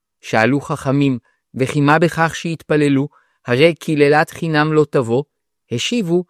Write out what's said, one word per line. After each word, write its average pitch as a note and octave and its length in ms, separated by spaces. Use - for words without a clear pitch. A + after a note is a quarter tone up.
שאלו B2 400
חכמים, C#3 580
"וכי C3 260
מה D3 180
בכך E3 360
שיתפללו? D3 720
הרי C#3+ 300
קללת D3 540
חינם D#3 440
לא D3+ 160
תבוא". B2+ 340
השיבו F3 580